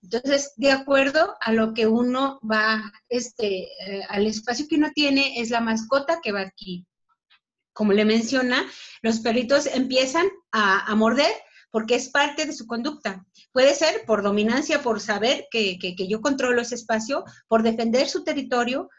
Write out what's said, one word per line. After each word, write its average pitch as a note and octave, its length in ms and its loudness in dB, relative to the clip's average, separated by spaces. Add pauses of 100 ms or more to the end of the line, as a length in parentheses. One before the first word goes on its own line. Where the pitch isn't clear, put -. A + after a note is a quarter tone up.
Entonces, C4+ 540 -2
de C4+ 160 4
acuerdo C#4 680 2
a A3+ 120 0
lo A3 220 2
que A3+ 120 2
uno B3 540 0
va, G#3+ 520 0 (160)
este, G#3+ 560 -4 (220)
eh, G3 220 -8
al G#3 180 0
espacio A#3+ 420 -4
que E4 80 0
uno D4+ 180 2
tiene, C#4 460 0
es A3+ 100 -4
la A#3 100 0
mascota C4+ 640 0
que A3 100 -4
va G3+ 80 -4
a F#3+ 40 -4
adquirir. F#3 400 -12 (880)
Como G#3 200 2
le G#3+ 120 4
menciona, B3 600 2 (380)
los A3+ 180 0
perritos B3 460 0
empiezan C4 600 0 (260)
a, G3 380 2
a G#3 40 0
morder B3 380 4 (380)
porque A3+ 260 0
es C#4 120 -4
parte D4 380 0
de D#4 60 -8
su - 140 -12
conducta. A#3 600 -8 (260)
Puede C4+ 220 6
ser E4+ 320 0
por G#3 160 2
dominancia, A3+ 580 0
por A3 200 -2
saber A3 500 -2
que, G3 280 -2
que, F3+ 180 -8
que F#3+ 100 -4
yo A3 140 -4
controlo B3+ 420 0
ese A#3 140 -6
espacio, A3+ 480 -4 (240)
por A3 160 4
defender A#3 440 2
su - 140 -4
territorio, B3+ 680 -2 (100)